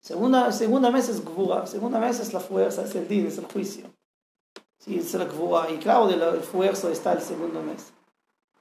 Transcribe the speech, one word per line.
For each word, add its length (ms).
Segunda, 520
segunda 380
mes 180
es 160
Gvura, 420
segunda 320
mes 220
es 140
la 60
fuerza, 420
es 120
el 140
din, 180
es 120
el 80
juicio. 380
Sí, 200
es 160
la 100
Gvura. 460
Y 80
claro, 300
del 120
esfuerzo 520
está 240
el 60
segundo 420
mes. 300